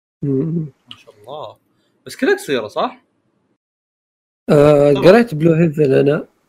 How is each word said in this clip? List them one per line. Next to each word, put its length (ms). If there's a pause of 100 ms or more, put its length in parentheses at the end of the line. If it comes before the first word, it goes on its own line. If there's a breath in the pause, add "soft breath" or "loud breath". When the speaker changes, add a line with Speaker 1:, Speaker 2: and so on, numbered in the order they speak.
(240)
Speaker 1:
مم. 480 (180)
Speaker 2:
ما 60
شاء 180
الله. 440 (480)
بس 100
كلها 180
قصيرة، 340
صح؟ 340 (1500)
Speaker 1:
آه، 420
Speaker 2:
طبعًا. 120
Speaker 1:
قريت 300
بلو 180
هيفن 400
أنا. 360 (200)